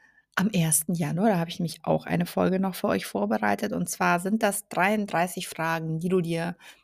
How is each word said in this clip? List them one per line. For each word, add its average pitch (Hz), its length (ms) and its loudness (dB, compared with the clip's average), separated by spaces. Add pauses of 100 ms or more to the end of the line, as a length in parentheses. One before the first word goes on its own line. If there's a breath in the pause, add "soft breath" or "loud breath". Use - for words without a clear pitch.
(360 loud breath)
am 190 120 2
ersten 165 460 2
Januar. 165 340 0
Da 190 100 4
habe 165 120 -2
ich - 80 -12
nämlich - 260 -6
auch - 220 0
eine 170 180 0
Folge 185 340 0
noch 190 160 0
für - 140 -2
euch 190 160 0
vorbereitet. 208 680 0
Und 175 160 -2
zwar 175 300 2
sind 208 220 0
das 202 260 -2
dreiunddreißig 185 800 0
Fragen, 160 520 -4
die 180 80 -2
du 185 140 4
dir 170 340 -2 (280 loud breath)